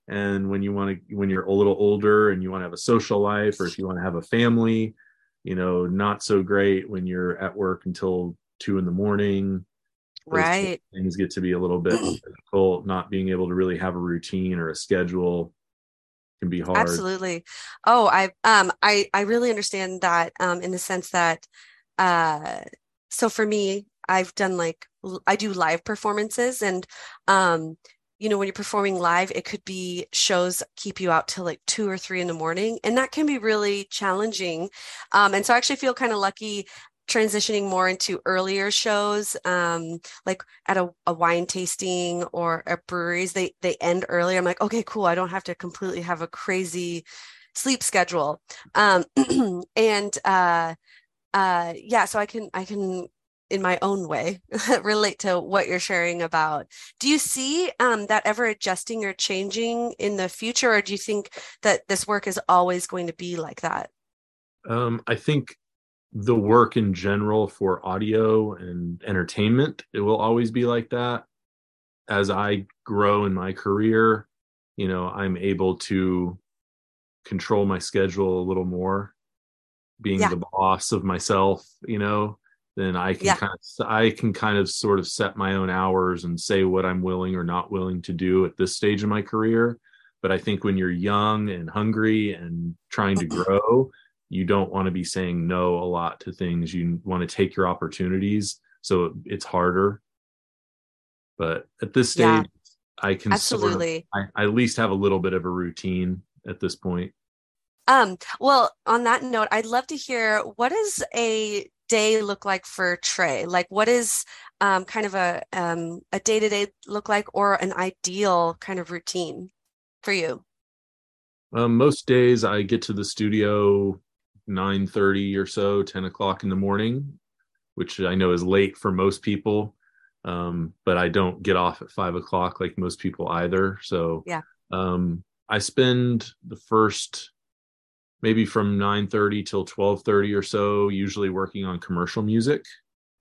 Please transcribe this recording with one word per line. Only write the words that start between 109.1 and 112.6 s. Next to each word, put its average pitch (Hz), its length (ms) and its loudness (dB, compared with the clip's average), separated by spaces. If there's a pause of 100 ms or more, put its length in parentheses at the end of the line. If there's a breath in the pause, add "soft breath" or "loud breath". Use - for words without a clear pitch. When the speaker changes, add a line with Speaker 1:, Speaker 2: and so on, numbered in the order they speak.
Speaker 2:
note, 233 280 -2
I'd 220 160 0
love 240 220 -2
to 311 80 -8
hear, 226 440 0 (160)
what 240 140 0
does 415 320 -2 (120)
a 220 540 -2 (200)
day 220 340 4
look 202 220 -6
like 190 200 -2